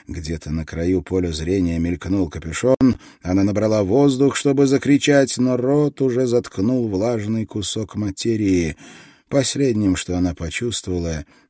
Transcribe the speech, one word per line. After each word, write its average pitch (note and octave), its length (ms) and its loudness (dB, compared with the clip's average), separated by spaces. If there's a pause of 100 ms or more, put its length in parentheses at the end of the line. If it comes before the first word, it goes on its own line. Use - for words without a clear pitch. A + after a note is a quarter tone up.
Где-то D#2 420 -8
на D#2+ 140 -4
краю F2 380 0
поля F2+ 300 -2
зрения E2+ 460 0
мелькнул E2+ 520 -2
капюшон. A2+ 640 2 (260)
Она F#2 220 0
набрала G#2 380 0
воздух, C3+ 540 2
чтобы C#3 300 2
закричать, C#3 720 4
но B2+ 220 2
рот C#3 440 0
уже B2+ 240 0
заткнул A#2 640 0
влажный G#2+ 560 -2
кусок G#2 520 -6
материи. G2 800 0 (560)
Последним, A#2+ 640 0
что F2+ 220 -4
она F2 160 0
почувствовала, E2+ 880 -4 (260)